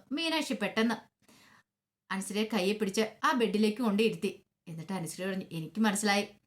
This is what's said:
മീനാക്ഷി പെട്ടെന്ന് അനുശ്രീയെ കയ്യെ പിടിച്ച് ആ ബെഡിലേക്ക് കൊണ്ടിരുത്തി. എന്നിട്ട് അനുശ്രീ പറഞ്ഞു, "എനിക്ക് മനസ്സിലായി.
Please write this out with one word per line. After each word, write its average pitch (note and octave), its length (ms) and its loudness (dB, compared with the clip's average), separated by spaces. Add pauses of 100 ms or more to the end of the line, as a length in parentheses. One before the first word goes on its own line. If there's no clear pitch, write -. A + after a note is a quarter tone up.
(120)
മീനാക്ഷി D#4+ 420 -2
പെട്ടെന്ന് A3 420 0 (1120)
അനുശ്രീയെ G3 360 -2
കയ്യെ G#3 280 0
പിടിച്ച് G#3 300 0 (200)
ആ D4 80 4
ബെഡിലേക്ക് G#3+ 500 2
കൊണ്ടിരുത്തി. G3+ 500 2 (360)
എന്നിട്ട് E3 260 -8
അനുശ്രീ E3+ 320 -6
പറഞ്ഞു, F#3+ 260 -4
"എനിക്ക് E3 300 -6
മനസ്സിലായി. G#3 420 2 (240)